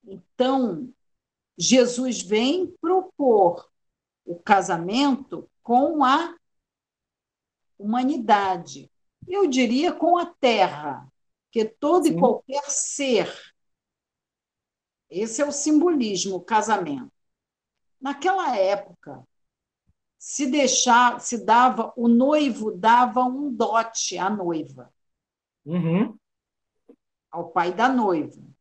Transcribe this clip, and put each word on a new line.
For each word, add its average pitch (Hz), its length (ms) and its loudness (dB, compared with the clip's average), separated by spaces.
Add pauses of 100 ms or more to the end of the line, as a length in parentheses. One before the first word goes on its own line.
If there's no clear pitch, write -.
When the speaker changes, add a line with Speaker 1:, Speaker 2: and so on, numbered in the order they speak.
Speaker 1:
Então, 233 880 -4 (640)
Jesus 240 640 2
vem 247 440 0 (140)
propor 269 880 2 (540)
o 175 120 -10
casamento 190 1120 -2 (140)
com 277 420 0
a 311 300 0 (1400)
humanidade. 208 1120 -2 (360)
Eu 381 200 0
diria 254 460 0
com 339 260 0
a 339 80 -4
terra, 175 800 -2 (440)
que 220 140 -2
todo 302 420 0
Speaker 2:
Sim. 285 80 2
Speaker 1:
e 165 40 -2
qualquer 262 520 0
ser, 240 600 -2 (1800)
esse 220 320 -4
é 285 40 0
o 285 60 -6
simbolismo, 254 840 0
o 170 40 -8
casamento. 196 720 -2 (880)
Naquela 285 560 -2
época, 190 680 -4 (920)
se - 280 -6
deixar, 247 720 2
se 220 240 -8
dava, 226 520 2
o 233 120 0
noivo 240 640 2
dava 226 520 2
um 262 300 -4
dote 220 640 -2
à 185 120 -2
noiva, 156 640 -6 (720)
Speaker 2:
Uhum. 170 540 -2 (1120)
Speaker 1:
ao 170 200 -10
pai 175 240 0
da 240 140 2
noiva. 196 520 0 (200)